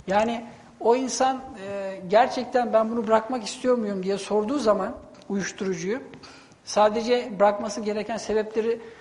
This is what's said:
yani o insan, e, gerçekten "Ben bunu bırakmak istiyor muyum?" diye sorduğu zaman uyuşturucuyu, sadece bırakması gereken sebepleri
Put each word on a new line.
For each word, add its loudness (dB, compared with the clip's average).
yani 0
o 6
insan, 0
e, -8
gerçekten 2
"Ben 4
bunu -2
bırakmak 2
istiyor 0
muyum?" -2
diye -2
sorduğu 0
zaman 2
uyuşturucuyu, -4
sadece 2
bırakması 2
gereken -4
sebepleri -2